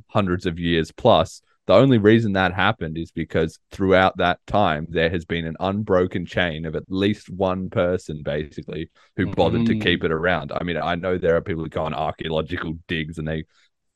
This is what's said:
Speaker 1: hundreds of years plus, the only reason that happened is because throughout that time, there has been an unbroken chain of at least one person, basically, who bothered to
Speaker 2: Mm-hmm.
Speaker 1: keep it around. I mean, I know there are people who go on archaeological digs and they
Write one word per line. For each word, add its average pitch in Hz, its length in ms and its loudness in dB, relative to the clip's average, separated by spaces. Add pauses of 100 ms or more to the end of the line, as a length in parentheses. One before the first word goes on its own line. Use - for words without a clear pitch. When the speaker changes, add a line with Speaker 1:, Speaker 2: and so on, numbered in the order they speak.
Speaker 1:
hundreds 98 400 -2
of 85 120 -4
years 85 340 0
plus, 87 500 2 (240)
the 92 80 6
only 123 240 8
reason 110 340 4
that 92 220 0
happened 92 420 -2
is 82 160 -8
because 82 460 -2 (120)
throughout 92 460 2
that 90 300 0
time, 85 420 0
there 85 220 0
has 87 160 -4
been 85 180 -4
an 80 160 -6
unbroken 95 640 0
chain 82 400 -2
of 80 100 -6
at 76 140 -6
least 101 400 -2
one 92 400 -2
person, 87 560 -2
basically, 78 680 -8 (260)
who 98 100 0
bothered 98 400 2
to 113 80 2
Speaker 2:
Mm-hmm. 107 80 -2
Speaker 1:
keep 90 220 2
it 82 60 0
around. 80 420 -2
I - 120 -6
mean, 85 140 -4
I 85 160 -2
know 92 240 -2
there 85 180 2
are 82 60 0
people 80 220 -6
who 78 40 -8
go 80 160 -6
on 78 80 -4
archaeological 80 880 -4 (100)
digs 80 300 -6
and 78 100 -6
they 78 160 -6 (520)